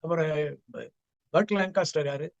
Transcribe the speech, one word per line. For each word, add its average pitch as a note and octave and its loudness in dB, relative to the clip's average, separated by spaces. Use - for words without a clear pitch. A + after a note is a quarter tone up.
அப்புறம் E3 0
பர்ட் G#3 4
லாங்காஸ்டர் F#3 0
யாரு? C#3 -6